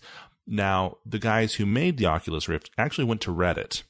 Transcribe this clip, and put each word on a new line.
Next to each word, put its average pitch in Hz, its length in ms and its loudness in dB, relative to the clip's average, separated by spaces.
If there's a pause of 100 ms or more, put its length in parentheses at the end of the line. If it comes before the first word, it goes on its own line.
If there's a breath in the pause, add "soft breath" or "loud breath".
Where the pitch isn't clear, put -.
(460 loud breath)
Now, 98 580 0
the 107 160 -6
guys 110 360 2
who 104 100 2
made 139 320 2
the 104 80 2
Oculus 80 420 0
Rift - 300 -4
actually 135 280 0
went 113 160 0
to 90 120 -2
Reddit 87 560 0